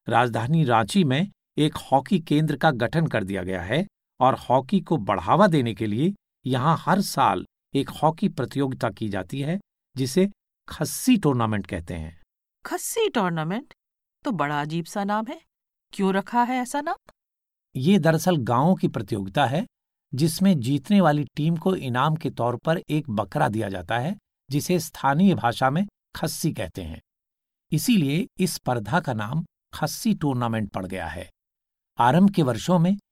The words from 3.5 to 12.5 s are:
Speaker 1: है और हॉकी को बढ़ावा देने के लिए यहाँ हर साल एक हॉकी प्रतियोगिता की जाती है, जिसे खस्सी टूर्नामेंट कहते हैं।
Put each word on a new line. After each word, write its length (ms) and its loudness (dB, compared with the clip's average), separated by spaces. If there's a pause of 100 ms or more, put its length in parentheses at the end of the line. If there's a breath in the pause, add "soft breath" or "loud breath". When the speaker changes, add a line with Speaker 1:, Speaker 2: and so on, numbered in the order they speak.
Speaker 1:
है 240 -2 (340)
और 140 4
हॉकी 460 0
को 160 0
बढ़ावा 500 2
देने 280 2
के 120 -4
लिए 280 0 (320)
यहाँ 340 0
हर 200 2
साल 460 0 (280)
एक 140 -2
हॉकी 400 -2
प्रतियोगिता 640 -4
की 180 -6
जाती 320 -6
है, 200 -4 (360)
जिसे 340 0 (380)
खस्सी 480 0
टूर्नामेंट 500 0
कहते 280 -8
हैं। 280 -12 (440)